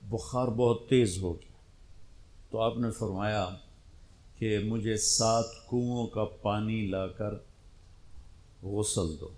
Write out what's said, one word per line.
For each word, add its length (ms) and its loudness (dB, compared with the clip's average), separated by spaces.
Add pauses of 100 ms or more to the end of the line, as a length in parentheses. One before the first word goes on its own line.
بخار 400 -2
بہت 400 2
تیز 300 4
ہو 140 -2
گیا، 200 -12 (960)
تو 100 -2
آپ 180 2
نے 120 0
فرمایا 580 -2 (880)
کہ 200 2
مجھے 380 0
سات 480 4 (260)
کنوؤں 360 0
کا 180 -2
پانی 640 -2
لا 200 -2
کر 280 -6 (1300)
غسل 580 0
دو۔ 180 -10